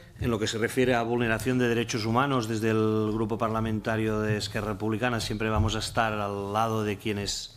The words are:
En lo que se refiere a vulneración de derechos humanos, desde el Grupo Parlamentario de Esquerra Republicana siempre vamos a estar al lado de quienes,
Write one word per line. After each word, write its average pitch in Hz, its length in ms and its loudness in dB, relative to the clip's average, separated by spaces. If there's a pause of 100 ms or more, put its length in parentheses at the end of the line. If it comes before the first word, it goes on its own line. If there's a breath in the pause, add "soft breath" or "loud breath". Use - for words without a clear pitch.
(200 loud breath)
En 127 100 -2
lo 110 100 0
que 110 80 0
se 113 100 -4
refiere 123 360 2
a 117 100 2
vulneración 120 540 0
de 123 120 4
derechos 113 360 0
humanos, 120 440 2
desde 110 220 0
el 110 420 2
Grupo 110 240 -2
Parlamentario 110 800 0
de 107 160 0
Esquerra 104 380 -4
Republicana 110 480 0
siempre 110 280 -2
vamos 107 280 2
a - 20 -2
estar 110 320 0
al 101 400 -4
lado 110 320 2
de 104 140 0
quienes, - 580 -4